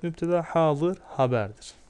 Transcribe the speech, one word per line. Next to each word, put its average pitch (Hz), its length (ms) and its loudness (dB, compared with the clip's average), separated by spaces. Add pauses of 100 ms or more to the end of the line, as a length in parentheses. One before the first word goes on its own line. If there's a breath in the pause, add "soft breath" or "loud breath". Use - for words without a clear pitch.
müpteda, 170 400 -2
hadir 160 640 2
haberdir. 120 680 -2 (160)